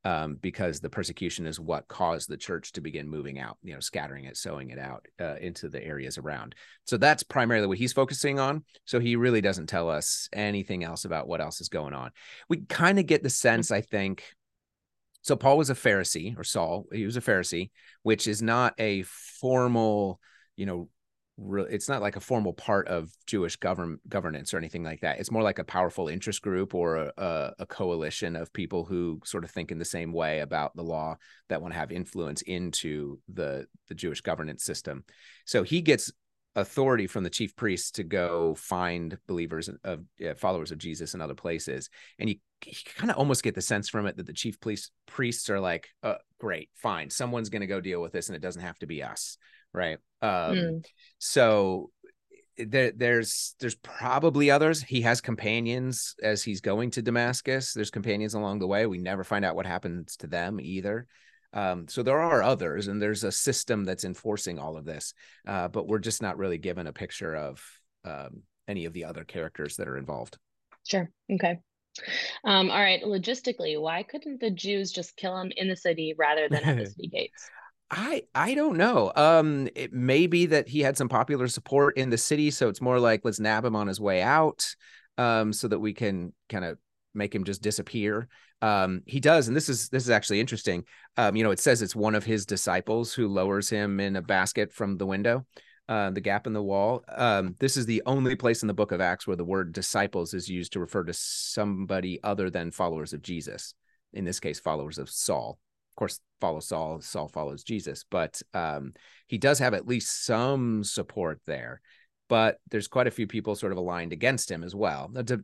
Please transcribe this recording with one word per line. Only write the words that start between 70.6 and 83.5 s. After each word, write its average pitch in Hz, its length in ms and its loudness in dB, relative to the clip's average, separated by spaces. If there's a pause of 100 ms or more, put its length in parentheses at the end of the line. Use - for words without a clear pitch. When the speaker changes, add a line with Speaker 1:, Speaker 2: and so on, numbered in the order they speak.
Speaker 2:
Sure. 180 240 -2 (220)
Okay. 175 280 0 (840)
Um, 190 260 6
all 196 120 2
right. 185 200 4
Logistically, 196 800 -2
why 165 240 0
couldn't 285 380 -10
the 226 100 0
Jews 196 400 -2
just - 240 -8
kill 185 220 -4
him 185 180 -4
in 190 120 -2
the 185 80 0
city 160 420 0
rather 151 320 4
than 147 140 2
at 139 140 4
the 107 80 0
Speaker 1:
<laughs> 101 100 -10
Speaker 2:
city - 120 -8
gates? - 420 -6 (400)
Speaker 1:
I, 254 340 -2 (120)
I 175 180 2
don't 294 240 2
know. 170 380 4
Um, 151 580 6
it 131 200 -6
may 131 340 6
be 170 200 6
that 151 200 4
he 147 140 0
had 139 160 4
some 131 100 2
popular 127 400 2
support 139 500 4
in 131 120 2
the 117 80 4
city, 151 340 4
so 127 160 2
it's 101 140 0
more 123 180 4
like, 113 240 6
"Let's 110 160 0
nab 107 240 2